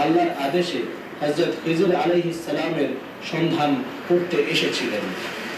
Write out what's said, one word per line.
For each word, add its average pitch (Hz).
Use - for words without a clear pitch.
আল্লাহর 165
আদেশে 175
হযরত 151
খিজর 170
আলাইহিস 165
সালামের 156
সন্ধান 156
করতে 175
এসেছিলেন। 147